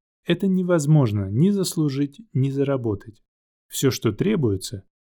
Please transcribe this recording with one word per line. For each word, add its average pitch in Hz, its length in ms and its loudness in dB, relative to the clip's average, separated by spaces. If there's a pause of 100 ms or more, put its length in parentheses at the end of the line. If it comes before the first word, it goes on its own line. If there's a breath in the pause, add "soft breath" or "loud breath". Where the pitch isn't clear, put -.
(240)
это 175 240 0
невозможно 151 840 2
ни 147 200 2
заслужить, 151 680 -2 (120)
ни 135 180 0
заработать. 135 720 -4 (460)
Все, 131 240 0
что 117 200 -2
требуется, 123 720 -2 (240)